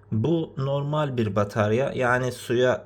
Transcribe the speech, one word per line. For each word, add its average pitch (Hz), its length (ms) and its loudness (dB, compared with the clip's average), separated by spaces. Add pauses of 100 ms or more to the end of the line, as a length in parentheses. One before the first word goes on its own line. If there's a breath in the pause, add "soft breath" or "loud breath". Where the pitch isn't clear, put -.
(120)
bu 151 440 0
normal 143 600 -2
bir 110 200 0
batarya. 107 560 2
Yani 123 400 0
suya, 123 540 0